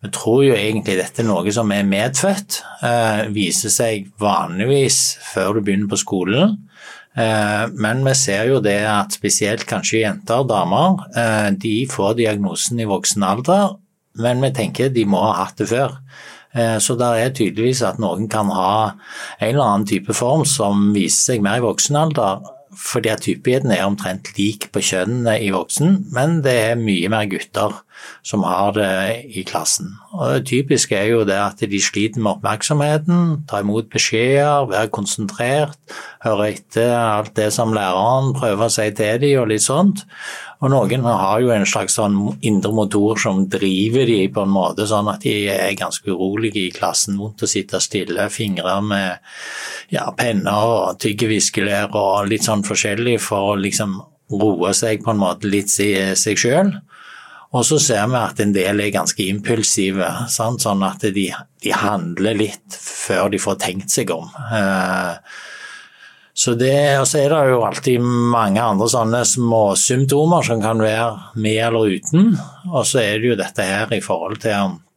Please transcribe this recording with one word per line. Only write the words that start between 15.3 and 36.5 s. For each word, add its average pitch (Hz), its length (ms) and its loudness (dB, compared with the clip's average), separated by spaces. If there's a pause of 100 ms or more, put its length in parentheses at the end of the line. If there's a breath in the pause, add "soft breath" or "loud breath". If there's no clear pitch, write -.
hatt - 140 -10
det 104 100 -2
før. 123 300 0 (580 loud breath)
Eh, 113 240 2
så 123 180 0
der 120 220 2
er 120 120 2
tydeligvis 120 540 0
at 95 140 -2
noen 101 300 -2
kan 107 180 0
ha 95 460 0 (480 loud breath)
en 110 80 0
eller 135 160 2
annen 104 200 2
type 101 300 -2
form 135 300 2
som 101 480 2
viser 101 400 0
seg 117 80 0
mer 101 160 0
i 120 100 0
voksen 139 300 0
alder, 127 420 0 (320)
fordi - 400 -4
at 110 140 -4
hyppigheten 127 500 0
er 90 80 0
omtrent 98 540 -4
lik 104 340 -2
på - 80 -2
kjønnene 110 640 0
i 101 80 -2
voksen, 165 640 0
men 151 280 2
det 131 140 2 (160)
er 120 80 0
mye 98 300 0
mer 107 160 0
gutter 104 560 -4 (420 loud breath)
som 101 240 -2
har 95 240 0
det 104 540 -2 (100)
i 92 80 -8
klassen. 90 540 -4 (160)
Og 151 180 -2
det 135 160 0
typiske 131 480 0
er 101 140 0
jo 113 180 4
det 98 80 2
at 101 240 -2
de 101 240 -2
sliter 107 400 -2
med 101 140 0
oppmerksomheten, 151 1080 0
ta 104 140 -4
imot 104 320 -2
beskjeder, 139 800 2
være 104 180 0
konsentrert, 120 880 -2 (480 loud breath)
høre 104 300 0